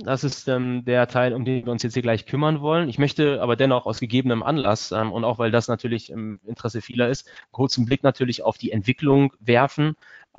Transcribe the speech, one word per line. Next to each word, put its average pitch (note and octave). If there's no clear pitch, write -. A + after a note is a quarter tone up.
das B2+
ist, -
ähm, B2
der B2
Teil, B2
um B2
den B2+
wir A#2+
uns A2+
jetzt A#2
hier B2
gleich A2+
kümmern D3+
wollen. D#3
Ich B2
möchte C#3+
aber A#2
dennoch C3
aus G#2+
gegebenem A#2+
Anlass, A2+
ähm, A2
und A2+
auch A#2
weil A2+
das A#2
natürlich A2+
im G#2+
Interesse A2+
vieler A#2+
ist, -
einen -
kurzen B2+
Blick C3
natürlich B2+
auf G#2+
die -
Entwicklung C3+
werfen, C#3